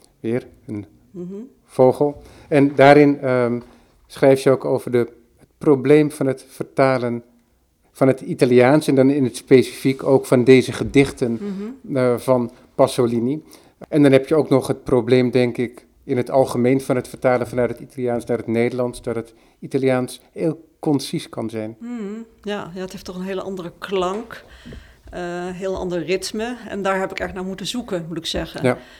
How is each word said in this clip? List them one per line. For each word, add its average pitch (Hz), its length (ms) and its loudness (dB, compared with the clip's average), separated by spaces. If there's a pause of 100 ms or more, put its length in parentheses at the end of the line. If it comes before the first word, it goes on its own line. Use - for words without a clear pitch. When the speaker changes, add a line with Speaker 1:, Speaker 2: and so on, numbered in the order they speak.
(200)
Speaker 1:
weer 120 280 -6 (180)
een 104 200 -12 (260)
Speaker 2:
Mhm. 180 220 -14 (320)
Speaker 1:
vogel. 139 560 2 (260)
En 143 280 2
daarin, 143 460 8
ehm, 123 380 0 (480)
schrijf 135 360 2
je 139 60 2
ook 131 160 2
over 131 260 -4
de, 123 60 2 (400)
het - 100 -20 (100)
probleem 147 540 4
van - 140 -6
het 131 240 -4
vertalen 123 760 -2 (680)
van - 160 2
het 131 140 2
Italiaans 131 680 4
en 139 80 2
dan 131 140 6
in 139 140 2
het 117 140 -2
specifiek - 680 2
ook 135 220 2
van 127 180 2
deze 127 300 6
gedichten, 131 580 0
Speaker 2:
Mhm. 202 680 -8
Speaker 1:
eh, 123 200 0
van 120 340 0 (240)
Pasolini. 123 680 0 (460)
En 151 140 4
dan 139 80 8
heb 135 160 4
je 160 80 0
ook 139 140 2
nog 131 180 2
het - 160 -6
probleem, 123 480 2
denk 123 260 0
ik, 120 280 -8 (180)
in 135 140 -4
het 120 140 -4
algemeen 131 500 2
van 135 140 -4
het 123 120 -6
vertalen 123 400 -2
vanuit 120 220 -2
het 120 100 -12
Italiaans 120 460 -8
naar 120 120 -4
het 110 100 -10
Nederlands, 120 540 -4
dat 117 140 -8
het 113 180 -12 (260)
Italiaans 127 640 -4 (100)
heel - 360 -6 (120)
concies 139 500 -4
kan 113 200 -10
zijn. 110 300 -10
Speaker 2:
Mhm. 233 120 -14 (500)
Ja, 202 320 -10
ja, 208 80 -12
het 269 100 -12
heeft - 140 -16
toch 190 100 -14
een 180 60 -10
hele 190 200 -8
andere 180 360 -10
klank, 190 640 -6 (640)
eh, 175 100 -14 (280)
heel 185 300 -8
ander 180 260 -6
ritme. 214 520 -6 (120)
En 202 140 -10
daar 190 180 -2
heb 190 120 -6
ik - 80 -10
erg 180 140 -10
naar 185 120 -10
moeten 190 220 -12
zoeken, 202 400 -8
moet 165 100 -10
ik 160 80 -12
zeggen. 165 380 -10
Speaker 1:
Ja. 123 140 0 (220)